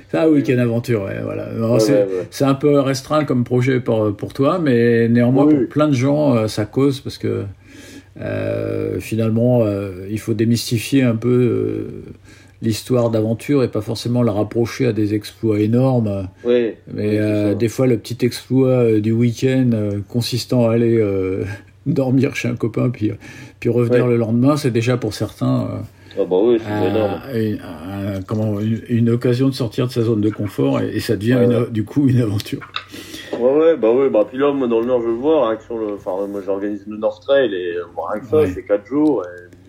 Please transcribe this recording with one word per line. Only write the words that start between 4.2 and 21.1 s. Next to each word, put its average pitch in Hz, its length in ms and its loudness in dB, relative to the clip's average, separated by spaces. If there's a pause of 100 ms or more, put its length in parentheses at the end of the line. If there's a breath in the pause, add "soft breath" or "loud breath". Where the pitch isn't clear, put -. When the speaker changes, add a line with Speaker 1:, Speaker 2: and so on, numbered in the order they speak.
Speaker 1:
toi, 147 260 2
mais 117 480 4
néanmoins, 120 360 4
Speaker 2:
Oui, 151 100 6
Speaker 1:
pour 143 80 4
Speaker 2:
oui. 107 60 0
Speaker 1:
plein 151 200 0
de 143 60 2
gens, 139 420 2
euh, 110 120 0
ça 107 160 -4
cause, 131 360 0
parce - 160 -12
que, 104 280 -4 (760 loud breath)
euh, 92 800 -4
finalement, 113 600 2
euh, 98 480 -4
il 107 80 -4
faut 113 160 -4
démystifier 117 680 0
un 117 140 2
peu, 113 120 -2
euh, 110 840 -2 (500 loud breath)
l'histoire 117 480 0
d'aventure 113 520 0
et 117 60 2
pas 110 120 -6
forcément 120 420 -2
la 113 100 2
rapprocher 107 540 -2
à 117 60 2
des 104 220 -2
exploits 107 460 -2
énormes. 110 680 0 (160)
Speaker 2:
Oui, 120 300 2 (180)
Speaker 1:
Mais, 104 100 -6
Speaker 2:
oui, 104 100 -2
c'est 107 60 2
Speaker 1:
euh, 107 320 0
Speaker 2:
ça. 101 40 0
Speaker 1:
des 107 140 0
fois, 131 180 0
le 123 120 2
petit 117 260 -10
exploit, 127 440 0
euh, 117 320 4
du 110 120 0
week-end, 123 600 2
euh, 104 360 -2
consistant 120 600 0
à 113 60 2
aller, 117 240 4
euh, 98 460 0 (200 loud breath)